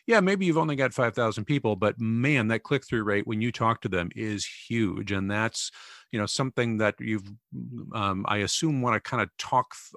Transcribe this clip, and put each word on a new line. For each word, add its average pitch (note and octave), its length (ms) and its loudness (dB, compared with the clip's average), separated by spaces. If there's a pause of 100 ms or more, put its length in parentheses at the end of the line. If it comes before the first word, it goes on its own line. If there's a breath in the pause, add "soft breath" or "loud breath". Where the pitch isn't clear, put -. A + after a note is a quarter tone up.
"Yeah, A3+ 120 6
maybe F#3+ 280 2
you've D#3+ 100 4
only D#3+ 180 2
got C3 200 2
five A#2 180 2
thousand A2 320 0
people, B2+ 300 0
but G#2 260 0
man, A#2 460 2
that A2 160 0
click-through B2+ 400 0
rate G2+ 240 0
when A2 120 -2
you A#2 120 0
talk A2+ 300 0
to A2 80 -2
them F2+ 260 0
is A2 280 -4
huge." G2 680 -2
And G2 180 -2
that's, A2 400 -2 (420 loud breath)
you A2 80 -2
know, G#2 60 0
something A#2+ 540 0
that G#2 200 2
you've, A2 320 -4 (600)
um, G2 340 -2
I G#2 100 0
assume, C3+ 440 0
wanna A#2 180 2
kinda G#2+ 380 -2
talk - 360 0
th-, - 240 -20